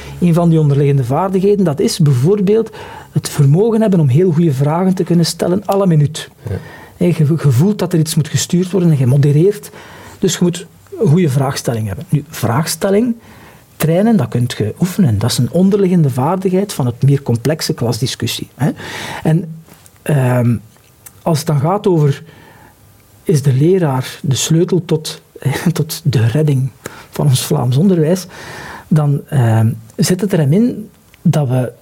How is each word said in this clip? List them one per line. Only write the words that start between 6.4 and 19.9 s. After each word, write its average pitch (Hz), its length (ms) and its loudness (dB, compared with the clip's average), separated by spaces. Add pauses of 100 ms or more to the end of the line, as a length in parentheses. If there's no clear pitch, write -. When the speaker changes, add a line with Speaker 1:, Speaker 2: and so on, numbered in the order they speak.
Speaker 2:
Ja. 101 60 -6 (420)
Speaker 1:
Hè, 175 80 -2
je, 175 120 2
je 147 340 2
voelt 185 280 2
dat 180 140 -4
er 165 60 2
iets 151 160 -2
moet 147 120 0
gestuurd 180 440 -2
worden 175 200 2
en 147 60 2
je 131 80 0
modereert, 147 640 2 (500)
dus 190 140 0
je - 80 -6
moet 175 240 0 (340)
een 220 80 0
goede 160 220 2
vraagstelling 127 580 -2
hebben. 95 220 -8
Nu, 143 200 -2
vraagstelling 196 840 -2 (600)
trainen, 190 420 2
dat 131 100 0
kunt 120 300 -2
je 107 220 -4
oefenen. 160 400 0
Dat 110 120 0
is - 60 -2
een 120 140 0
onderliggende 185 580 2
vaardigheid 185 640 -2
van 139 120 -4
het 120 180 -4
meer 139 180 2
complexe 123 520 -2
klasdiscussie, 117 800 -6
hè. 156 140 -2 (540)
En, 160 260 0 (520)